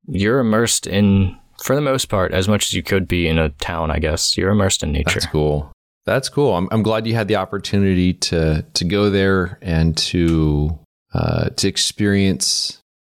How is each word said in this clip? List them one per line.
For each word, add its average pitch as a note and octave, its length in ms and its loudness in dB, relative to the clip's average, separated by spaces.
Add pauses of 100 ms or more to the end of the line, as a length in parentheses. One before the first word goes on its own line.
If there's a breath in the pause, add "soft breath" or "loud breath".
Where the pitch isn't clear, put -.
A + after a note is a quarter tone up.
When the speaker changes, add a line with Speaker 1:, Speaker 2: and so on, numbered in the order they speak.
Speaker 1:
you're G2+ 320 0
immersed A2+ 480 0
in, G2 500 2 (240)
for C3 140 0
the D3 60 0
most C3+ 260 -2
part, F#2 240 0
as F#2 160 0
much G#2 200 2
as - 60 -4
you G2+ 100 -4
could F#2+ 220 0
be F2 220 0
in D#2+ 100 2
a D#2 120 2
town, E2 420 -4
I D2+ 80 -2
guess. D#2 380 -2
You're F#2 140 0
immersed G2 300 2
in D2 120 -4
nature. - 260 -2
Speaker 2:
That's - 60 -4
cool. D2+ 480 -2 (320)
That's B2 240 -2
cool. C#3 260 0
I'm, F#2 160 -2
I'm A2+ 120 0
glad A2 220 0
you A2+ 100 -2
had A2 120 -2
the G#2 80 2
opportunity F#2+ 760 0
to, D#2 600 0
to F2 120 -2
go G2+ 240 2
there F#2+ 520 0
and D#2+ 360 2
to, D#2+ 840 0 (340)
uh, - 360 0
to - 180 -4
experience - 1120 -2 (220)